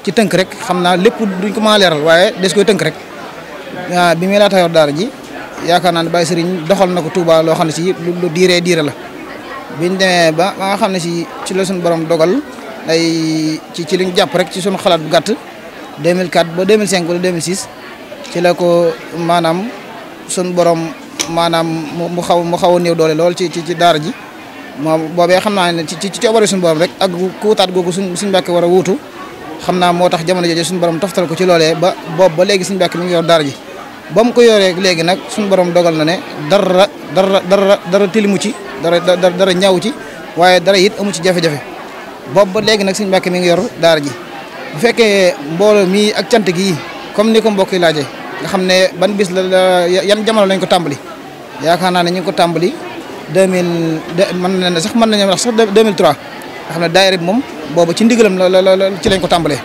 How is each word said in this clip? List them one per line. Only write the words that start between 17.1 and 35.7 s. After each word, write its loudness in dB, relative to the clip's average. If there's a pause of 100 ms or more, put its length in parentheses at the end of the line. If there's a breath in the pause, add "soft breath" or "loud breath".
deux 0
mille -4
six, -6 (680)
ci -2
la 4
ko 2 (260)
maanaam 0 (600)
suñu -4
borom 2 (400)
maanaam 0
mu, -6
mu -4
xaw, 2
mu -2
xaw 4
a 4
néew 0
doole 2
lool 2
ci, -2
ci, -8
ci -4
daara 2
ji. -6 (680)
Moom -2
boobee 4
xam -2
naa 2
ne -2
ci, -8
ci, -4
ci -10
coobare 4
suñu 0
borom 2
rek 0
ak 0
ku -4
wutaat 2
googu -2
suñ, -4
suñ -4
Mbàkke 0
war 2
a 2
wuutu, 2 (640)
xam -2
naa 2
moo 2
tax -2
jamono 0
jooju 0
suñu -4
borom 0
toftal -2
ko -4
ci 0
loolee 4
ba 2 (240)
boobu 4
ba 4
léegi 0
suñ -4
Mbàkke 0
mi -2
ngi -2
yor 2
daara 4
ji. -4 (600)
Ba 4
mu 2
ko 4
yoree 6
léegi 0
nag 0 (100)
suñu -4
borom 2